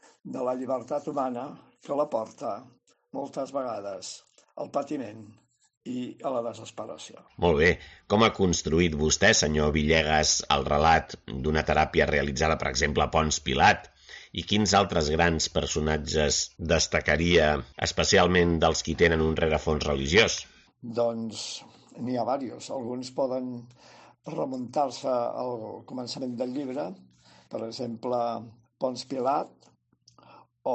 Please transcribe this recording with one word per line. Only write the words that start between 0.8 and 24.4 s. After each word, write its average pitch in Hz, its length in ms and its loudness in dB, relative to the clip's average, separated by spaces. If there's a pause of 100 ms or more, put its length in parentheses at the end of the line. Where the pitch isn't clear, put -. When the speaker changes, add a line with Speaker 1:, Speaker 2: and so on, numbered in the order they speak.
Speaker 1:
humana 131 400 -4 (320)
que 143 160 -6
la 147 140 0
porta 110 480 -6 (540)
moltes 135 420 -8
vegades 104 580 -8 (440)
al - 160 -10
patiment 131 520 -6 (640)
i 123 140 -6 (180)
a 139 160 -6
la 120 80 -2
desesperació. 107 800 -12 (180)
Speaker 2:
Molt 85 240 4
bé. 87 80 8 (400)
Com 104 160 6
ha 104 80 4
construït 87 640 2
vostè, 78 340 4
senyor 76 400 2
Villegas, 78 680 2 (100)
el 71 160 0
relat 78 480 4 (120)
d'una 76 360 -2
teràpia 76 480 2
realitzada, 73 480 0
per 71 140 -4
exemple, 73 320 0
a 73 80 -2
Ponç 78 280 2
Pilat? 78 460 4 (500)
I 87 80 -6
quins 104 300 2
altres 87 340 4
grans 80 400 2
personatges 76 880 0 (220)
destacaria, 80 840 4 (340)
especialment 87 800 4
dels 80 240 2
qui 80 100 -4
tenen 82 300 4
un 80 120 0
rerefons 78 520 0
religiós? 73 460 2 (480)
Speaker 1:
Doncs 113 600 -4 (500)
n'hi 123 220 -6
ha 117 80 -2
varios. 123 440 -6
Alguns 127 420 -8
poden 127 380 -4 (760)
remuntar-se 135 840 -4